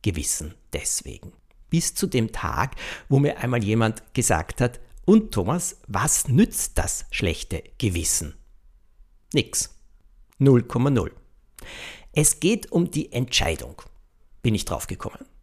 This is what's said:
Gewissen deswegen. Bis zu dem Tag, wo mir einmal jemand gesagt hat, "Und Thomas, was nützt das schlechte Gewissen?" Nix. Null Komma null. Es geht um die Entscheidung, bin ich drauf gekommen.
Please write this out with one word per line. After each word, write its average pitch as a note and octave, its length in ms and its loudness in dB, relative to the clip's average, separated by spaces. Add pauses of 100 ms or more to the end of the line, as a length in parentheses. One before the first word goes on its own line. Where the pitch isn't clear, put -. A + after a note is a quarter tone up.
Gewissen D2+ 540 -4 (160)
deswegen. - 580 -6 (380)
Bis - 260 0
zu - 140 -2
dem A2+ 240 0
Tag, - 420 -4 (340)
wo C3+ 120 6
mir C#3+ 180 2
einmal A#2+ 240 0
jemand A2 400 2 (100)
gesagt - 480 0
hat, B2 200 0 (260)
"Und G#3+ 260 6
Thomas, A2 460 -2 (100)
was G#2+ 400 0
nützt - 500 2
das - 320 -4
schlechte - 540 -4 (140)
Gewissen?" E2+ 560 -2 (1000)
Nix. - 420 -2 (640)
Null C3+ 240 8
Komma A#2+ 280 0
null. G#2 220 0 (1000)
Es - 260 2
geht F#3 320 0
um E3+ 220 2
die - 180 -4
Entscheidung, - 720 -4 (600)
bin A2 120 2
ich F#2 120 -2
drauf - 200 -6
gekommen. - 380 -10 (180)